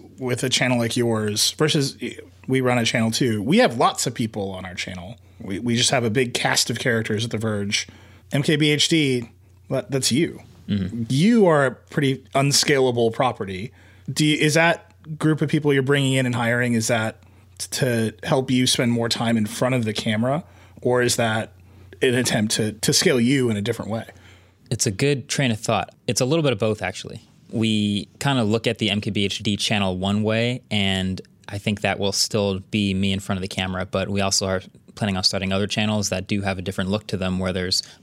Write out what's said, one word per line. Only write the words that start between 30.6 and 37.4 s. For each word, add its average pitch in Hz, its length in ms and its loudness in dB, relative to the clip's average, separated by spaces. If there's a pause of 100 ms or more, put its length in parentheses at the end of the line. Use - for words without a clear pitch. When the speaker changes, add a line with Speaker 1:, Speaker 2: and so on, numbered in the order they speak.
Speaker 2:
and 95 500 -2 (280)
I 104 100 -8
think 104 240 -2
that 98 160 0
will 98 140 -2
still 101 480 0
be 101 340 0
me 95 180 0
in 95 80 -2
front 101 180 -4
of 92 40 -6
the 95 60 -6
camera, 92 400 -4
but 95 200 -2
we 98 140 -2
also 98 240 0
are 95 160 -2 (320)
planning 101 240 -2
on 92 60 -4
starting 95 280 -2
other 98 140 0
channels 107 440 0
that 92 180 -4
do 101 140 -2
have 98 180 -4
a - 20 -8
different 92 300 -4
look 107 160 -2
to 104 100 -4
them 92 220 -2
where 92 120 -2